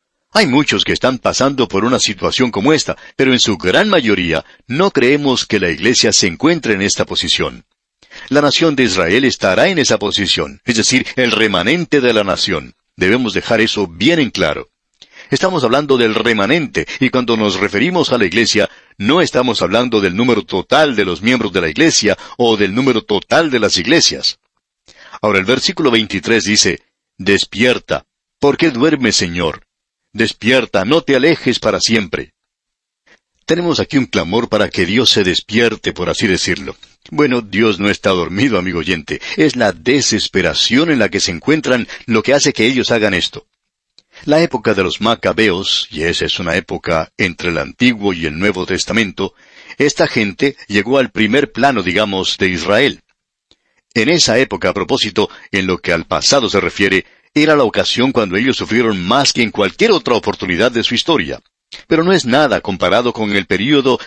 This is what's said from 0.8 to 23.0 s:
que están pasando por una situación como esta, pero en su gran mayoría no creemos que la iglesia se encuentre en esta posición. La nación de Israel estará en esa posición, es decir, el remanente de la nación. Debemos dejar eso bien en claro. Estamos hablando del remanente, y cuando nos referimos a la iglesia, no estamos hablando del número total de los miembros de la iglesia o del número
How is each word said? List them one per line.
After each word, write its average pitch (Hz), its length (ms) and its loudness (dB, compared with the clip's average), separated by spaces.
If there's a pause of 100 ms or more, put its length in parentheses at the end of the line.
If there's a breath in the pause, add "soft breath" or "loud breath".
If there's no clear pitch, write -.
que - 80 -2
están 127 260 0
pasando 127 500 0
por 98 160 0
una 123 140 0
situación 104 520 -2
como 110 220 0
esta, - 240 -2 (200 loud breath)
pero 131 160 2
en 120 80 2
su 101 180 0
gran 147 300 2
mayoría 98 560 0 (220 soft breath)
no 170 240 0
creemos 135 540 2
que 104 160 -2
la 87 100 0
iglesia 104 420 0
se - 160 2
encuentre 120 460 0
en 95 80 -4
esta 92 220 -2
posición. 80 600 -4 (640 loud breath)
La 143 120 2
nación 147 340 2
de 131 100 2
Israel 95 400 2
estará 110 440 2
en 185 100 -2
esa 117 200 2
posición, 87 640 -2
es 120 120 -2
decir, 117 300 0 (100)
el 123 140 2
remanente 110 680 0
de 123 120 2
la 107 120 2
nación. 82 500 -4 (220)
Debemos 104 380 0
dejar 110 260 0
eso 107 260 0
bien 107 320 0
en 123 120 0
claro. 78 380 -2 (640 loud breath)
Estamos 175 320 0
hablando 135 340 2
del 113 200 2
remanente, 110 720 0 (100)
y 127 120 2
cuando 120 260 0
nos 101 240 0
referimos 127 520 0
a 120 60 0
la 104 60 2
iglesia, 101 440 0 (300 soft breath)
no 139 240 2
estamos 123 400 0
hablando 110 380 0
del 92 160 0
número 117 260 2
total 127 540 0
de 104 80 2
los 90 180 -4
miembros 113 300 0
de 95 80 0
la 82 80 -2
iglesia 104 500 2 (180 loud breath)
o 113 200 2
del 98 180 0
número 123 280 0